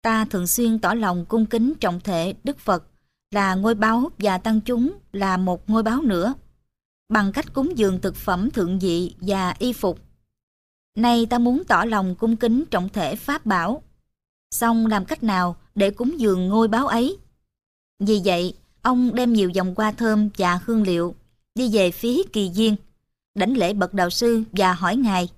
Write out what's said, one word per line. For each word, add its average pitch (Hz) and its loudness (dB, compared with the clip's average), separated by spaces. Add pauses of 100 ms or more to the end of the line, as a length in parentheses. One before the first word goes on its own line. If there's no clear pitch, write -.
"Ta 220 0
thường 180 -4
xuyên 226 0
tỏ 233 0
lòng 180 -2
cung 220 0
kính 233 0
trọng 175 -2
thể 180 -4 (100)
Đức 277 -6
Phật 180 -2 (480)
là 196 0
ngôi 214 2
báu 226 0 (100)
và 196 0
tăng 220 0
chúng 247 -2 (140)
là 190 -2
một 180 -2
ngôi 220 2
báu 233 0
nữa, 208 0 (760)
bằng 202 0
cách - -6
cúng 277 -2
dường 190 2
thực 185 -4
phẩm 196 -2
thượng 185 -2
vị 180 -2
và 185 -2
y 247 -2
phục. 185 -4 (960)
Nay 233 2
ta 240 0
muốn 247 2
tỏ 196 2
lòng 190 -2
cung 226 0
kính 240 2
trọng 185 -2
thể 180 -4
Pháp - -6
bảo. 208 -2 (680)
Song 226 2
làm 208 0
cách - -6
nào 180 0 (200)
để 202 2
cúng 277 -4
dường 185 2
ngôi 220 4
báu 233 0
ấy?" 262 0 (840)
Vì 202 2
vậy, 180 0 (280)
ông 247 2
đem 247 2
nhiều 190 2
vòng 185 -2
hoa 214 0
thơm 214 0
và 180 0
hương 226 2
liệu, 175 0 (400)
đi 247 0
về 190 4
phía 247 -2
Kỳ 196 -2
Viên, 214 2 (600)
đảnh 220 0
lễ 190 0
bậc 190 -2
đạo 185 0
sư 233 0
và 185 2
hỏi 175 -2
ngài 190 0